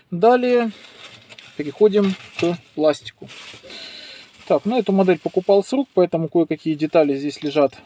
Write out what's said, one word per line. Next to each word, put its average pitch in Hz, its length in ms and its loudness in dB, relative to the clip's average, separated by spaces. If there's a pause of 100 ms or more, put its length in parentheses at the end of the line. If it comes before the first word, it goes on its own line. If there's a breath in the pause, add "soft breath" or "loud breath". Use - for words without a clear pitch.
Далее 240 600 2 (840 loud breath)
переходим 196 600 0 (240)
к 170 180 -2 (160)
пластику. 151 560 -2 (1200 loud breath)
Так, 156 180 0
ну 247 140 -2
эту 202 120 -2
модель 185 280 2
покупал 196 440 0
с - 80 -8
рук, 262 220 -2
поэтому 170 360 0
кое-какие 160 440 -2
детали 151 420 0
здесь 143 280 -8
лежат 143 420 0